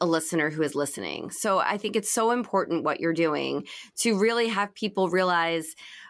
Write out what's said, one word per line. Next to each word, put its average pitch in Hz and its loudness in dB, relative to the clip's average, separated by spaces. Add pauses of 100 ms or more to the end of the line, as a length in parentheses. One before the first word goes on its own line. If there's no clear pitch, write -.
a 180 2
listener 160 2
who 156 -2
is 143 -2
listening. 104 -4
So 196 0
I - 0
think 202 -2
it's 202 -2
so 226 2
important 190 0
what - 0
you're 165 0
doing 147 0 (320)
to 226 2
really 226 2
have 202 -2
people 190 0
realize, 170 2 (360)